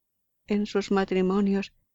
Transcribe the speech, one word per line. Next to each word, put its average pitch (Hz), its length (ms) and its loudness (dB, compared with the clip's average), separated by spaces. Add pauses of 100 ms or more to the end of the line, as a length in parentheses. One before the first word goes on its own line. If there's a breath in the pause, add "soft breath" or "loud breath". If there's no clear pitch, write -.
(460)
en 208 200 0
sus - 240 -2
matrimonios 196 840 0 (220)